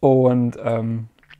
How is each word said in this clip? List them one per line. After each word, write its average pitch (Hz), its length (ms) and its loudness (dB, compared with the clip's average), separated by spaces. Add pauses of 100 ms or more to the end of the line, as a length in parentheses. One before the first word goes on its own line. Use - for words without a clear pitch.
Und, 127 600 2
ähm, 113 460 -6 (320)